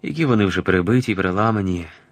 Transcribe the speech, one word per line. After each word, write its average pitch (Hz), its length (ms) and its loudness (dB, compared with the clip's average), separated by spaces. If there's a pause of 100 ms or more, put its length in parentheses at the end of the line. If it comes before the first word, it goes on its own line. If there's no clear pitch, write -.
Які 156 220 -4
вони 110 220 4
вже 92 160 -2
перебиті 95 500 2
й - 20 0
переламані. 92 720 -2 (260)